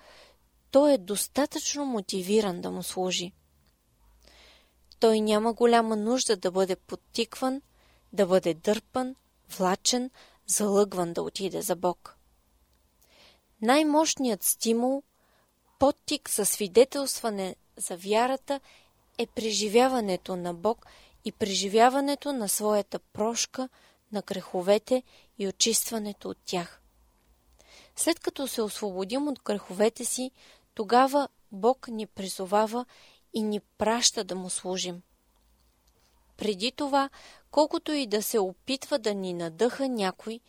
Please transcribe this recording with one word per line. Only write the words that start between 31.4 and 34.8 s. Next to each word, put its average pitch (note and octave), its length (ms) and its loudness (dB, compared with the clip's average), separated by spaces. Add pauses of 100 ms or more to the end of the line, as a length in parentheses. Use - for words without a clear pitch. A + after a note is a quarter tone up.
Бог A3+ 360 0
ни A3 180 -6
призовава G#3 800 -2 (480)
и A3 80 -2
ни G#3 180 -2
праща A3+ 640 0
да F#3 100 -8
му F#3 160 -8
служим. F3+ 520 -6 (1300)